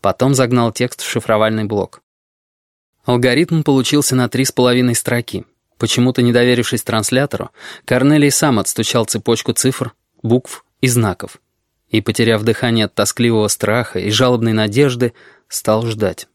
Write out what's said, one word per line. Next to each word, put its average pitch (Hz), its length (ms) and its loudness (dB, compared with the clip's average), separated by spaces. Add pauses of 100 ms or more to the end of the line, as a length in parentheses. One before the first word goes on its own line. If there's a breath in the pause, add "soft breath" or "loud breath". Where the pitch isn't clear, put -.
Потом 127 320 2
загнал 120 380 2
текст - 300 -6
в - 60 -10
шифровальный 110 560 0
блок. 104 380 -6 (1000)
Алгоритм 127 580 2
получился 135 520 0
на 127 140 2
три 135 160 -2
с - 80 -4
половиной 123 420 2
строки. 117 520 -4 (320)
Почему-то, 123 420 0
не 120 120 2
доверившись 120 500 2
транслятору, 127 680 -2 (360 loud breath)
Корнелий 143 440 4
сам 135 280 2
отстучал 110 480 -2
цепочку 117 460 -2
цифр, - 420 -2 (280)
букв - 420 -2 (180)
и 131 60 0
знаков. 110 500 -2 (500)
И, 110 140 0
потеряв 113 400 0
дыхание 113 440 0
от - 80 -10
тоскливого 107 540 0
страха 107 500 -2
и 95 120 -4
жалобной 117 420 2
надежды, 120 600 0 (360 soft breath)
стал 110 380 -2
ждать. 107 480 -4